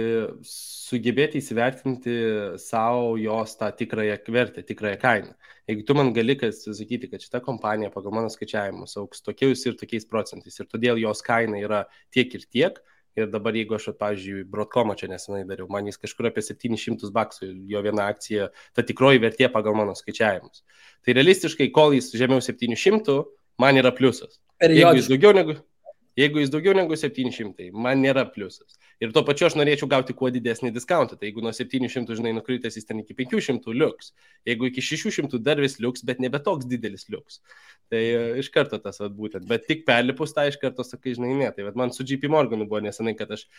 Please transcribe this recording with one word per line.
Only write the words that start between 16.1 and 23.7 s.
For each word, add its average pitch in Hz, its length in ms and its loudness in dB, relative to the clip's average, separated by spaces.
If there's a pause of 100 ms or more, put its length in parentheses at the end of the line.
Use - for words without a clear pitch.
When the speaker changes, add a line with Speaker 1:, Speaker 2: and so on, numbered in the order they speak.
Speaker 1:
apie 110 140 -4
septynis 113 400 -6
šimtus 110 300 -6
baksų, 104 340 -4 (220)
jo 104 140 -4
viena 104 280 -2
akcija, 104 380 -4 (260)
ta 120 80 0
tikroji 131 400 6
vertė 117 280 4
pagal 107 260 0
mano 101 180 0
skaičiavimus. - 680 -2 (420)
Tai 123 100 4
realistiškai, 151 600 4
kol 151 200 8
jis 123 240 -2
žemiau 127 240 4
septynių 120 380 -4
šimtų, 208 340 4 (460)
man 135 180 8